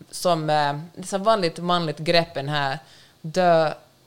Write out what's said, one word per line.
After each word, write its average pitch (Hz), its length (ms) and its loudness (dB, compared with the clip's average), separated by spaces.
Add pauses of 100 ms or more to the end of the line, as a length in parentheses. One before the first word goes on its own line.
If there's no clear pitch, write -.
(120)
som, 160 380 0
eh, 147 240 2 (220)
det 185 60 -14
är 185 60 -12
så 202 100 -4
vanligt 196 420 0
manligt 170 400 -2
grepp, 165 380 0
en 139 120 -6
här 143 300 -2 (420)
dö 165 520 2 (340)